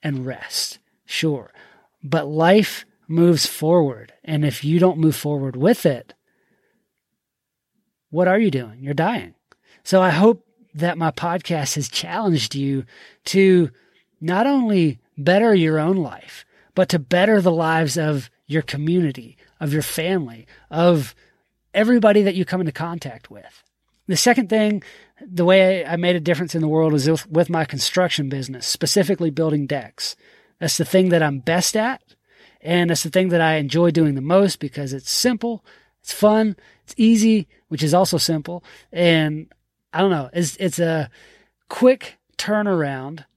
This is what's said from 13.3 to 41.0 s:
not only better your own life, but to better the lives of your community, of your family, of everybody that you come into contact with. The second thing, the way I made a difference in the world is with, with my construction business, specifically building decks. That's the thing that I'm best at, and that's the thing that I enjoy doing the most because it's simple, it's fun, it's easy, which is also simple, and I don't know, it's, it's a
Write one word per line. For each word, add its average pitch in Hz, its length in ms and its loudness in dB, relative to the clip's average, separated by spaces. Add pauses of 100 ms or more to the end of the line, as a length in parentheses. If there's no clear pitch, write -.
not 185 260 0
only 214 540 0 (160)
better 196 380 4
your 160 240 2
own 165 180 0
life, - 500 -8 (340)
but 185 80 2
to 175 100 0
better 190 440 2
the 175 100 2
lives 160 460 0
of 151 320 -4 (160)
your 151 160 -2
community, 147 760 -4 (240)
of 156 100 -4
your 151 120 -2
family, 156 640 -6 (240)
of 160 440 0 (600)
everybody 214 480 4
that 196 120 0
you 180 120 -2
come 185 160 -4
into 156 100 -4
contact 160 580 -10
with. - 320 -20 (440)
The 180 100 -2
second 240 320 2
thing, 208 340 0 (380)
the 180 240 -4
way 185 400 4
I 160 120 -6
made 175 200 0
a 170 40 -2
difference 160 340 -2
in 165 80 0
the 156 60 0
world 156 260 2
is 139 120 0
with, 160 240 -2
with 165 200 0
my 165 160 -2
construction 143 640 -4
business, 131 360 -10
specifically 175 600 -2
building 151 380 -2
decks. 127 500 -10 (420)
That's - 200 -4
the 170 80 -2
thing 185 240 2
that 170 120 4
I'm 143 180 -2
best 170 360 -2
at, 226 260 -4 (600)
and 175 260 0
that's 165 140 -2
the 160 80 -6
thing 185 180 2
that 170 140 2
I 160 140 2
enjoy 156 340 2
doing 156 240 2
the 135 80 -6
most 180 360 2
because 139 360 -8
it's 131 160 -10
simple, 233 520 -2 (380)
it's - 140 -14
fun, 214 420 2 (280)
it's - 120 -20
easy, 220 500 4 (220)
which 147 140 -4
is 151 100 2
also 180 240 2
simple, 165 480 -4 (260)
and 160 640 0 (400)
I 160 80 -4
don't 196 100 2
know, 143 220 -4
it's, 170 240 -4
it's 185 220 -4
a 160 320 -2 (580)